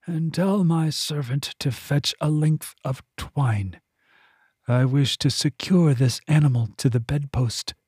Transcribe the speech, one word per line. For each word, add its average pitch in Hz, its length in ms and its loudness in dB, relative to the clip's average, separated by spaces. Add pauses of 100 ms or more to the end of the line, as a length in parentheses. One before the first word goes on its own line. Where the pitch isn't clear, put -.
"And 160 300 -4
tell 190 300 0
my 160 260 2
servant 139 680 -4
to 143 100 0
fetch - 500 -2
a 151 100 0
length 156 520 0
of 131 200 -6 (140)
twine. 104 640 -2 (880)
I 123 180 2
wish 131 340 0
to 135 120 2
secure 160 640 2
this 123 320 0
animal 135 420 4 (100)
to 135 120 2
the 120 80 0
bedpost." 131 760 -4 (140)